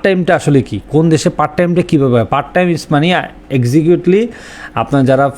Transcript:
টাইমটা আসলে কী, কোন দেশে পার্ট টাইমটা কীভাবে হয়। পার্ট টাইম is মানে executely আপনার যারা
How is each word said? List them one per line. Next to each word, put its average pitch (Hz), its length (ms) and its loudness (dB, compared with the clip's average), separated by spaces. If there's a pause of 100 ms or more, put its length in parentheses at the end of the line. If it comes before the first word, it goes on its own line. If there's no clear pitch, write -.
টাইমটা 185 320 0
আসলে 143 260 2
কী, 107 180 -8 (100)
কোন 160 200 2
দেশে 160 200 0
পার্ট - 280 -4
টাইমটা 175 240 0
কীভাবে 139 320 2
হয়। 113 120 2
পার্ট 139 280 -2
টাইম 180 160 0
is 170 100 -2 (120)
মানে 156 300 0 (280)
executely 160 760 2 (480)
আপনার 127 300 0
যারা 135 320 2